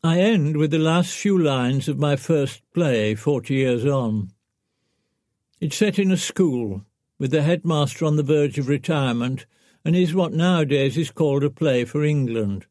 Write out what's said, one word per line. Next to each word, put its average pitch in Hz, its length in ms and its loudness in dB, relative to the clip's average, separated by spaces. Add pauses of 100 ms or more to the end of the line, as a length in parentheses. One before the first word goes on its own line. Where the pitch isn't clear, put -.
I 170 160 2
end 180 360 2
with 151 160 0
the 160 80 0
last 170 380 2
few 196 200 2
lines 135 520 0
of 135 100 -4
my 147 160 2
first 143 460 -2 (120)
play, 117 420 0
Forty 135 400 -2
Years 127 300 0
On. 113 460 -2 (1300)
It's 160 160 -6
set 202 240 2
in 190 100 2
a 190 60 4
school, 120 720 -2 (320)
with 135 140 -4
the 151 100 2
headmaster 160 640 0
on 151 100 2
the 151 80 0
verge 147 340 0
of 131 120 -4
retirement, 131 760 -2 (380)
and 160 100 0
is 180 220 0
what 175 160 0
nowadays 151 680 0
is 160 140 -4
called 143 320 0
a 147 60 0
play 139 340 0
for 151 180 -4
England. 113 680 -2